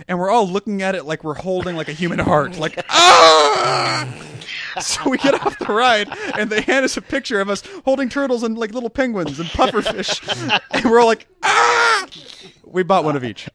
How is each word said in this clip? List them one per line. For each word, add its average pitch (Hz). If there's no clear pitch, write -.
and 180
we're 185
all 226
looking 196
at 190
it 160
like 156
we're 151
holding, 180
like, 156
a 147
human 165
heart. 151
Like, 165
<laughs> -
"Ah!" 339
So -
we 254
get 277
off -
the -
ride, 214
and 214
they 214
hand 262
us -
a -
picture -
of 196
us 196
holding 269
turtles 254
and, 226
like, 226
little 240
penguins 196
and 165
pufferfish. 214
<laughs> -
And -
we're 233
all 240
like, 226
"Ah!" 466
We 185
bought 175
one 147
of 131
each. 110